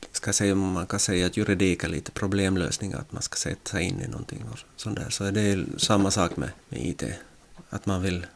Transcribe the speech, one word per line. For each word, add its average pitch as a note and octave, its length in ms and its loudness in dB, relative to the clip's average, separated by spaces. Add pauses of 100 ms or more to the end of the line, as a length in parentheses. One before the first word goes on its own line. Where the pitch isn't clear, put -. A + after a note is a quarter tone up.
(120)
ska - 160 -6
jag G2+ 80 2
säga, G2+ 200 4
man F#2+ 320 2
kan G2+ 120 -2
säga F2+ 260 2
att F#2 120 -2
juridik F#2+ 460 4
är E2+ 40 0
lite E2 240 -4
problemlösning, F#2+ 800 0
att - 180 -8
man - 100 -8
ska - 140 -6
sätta - 360 -6
sig F2 120 0
in F2+ 180 -2
i - 60 -6
någonting - 440 -8
och - 80 -12 (160)
sånt G#2 200 -6
där. A2+ 140 -6
Så G2 220 -2
det G#2 100 2
är G2+ 240 4 (120)
samma G2 340 4
sak F2+ 260 2
med, B1+ 120 -2 (200)
med B1+ 160 -4
I F2 80 -2
T, - 200 -6 (560)
att - 160 -8
man F#2+ 160 0
vill F#2 240 -2 (100)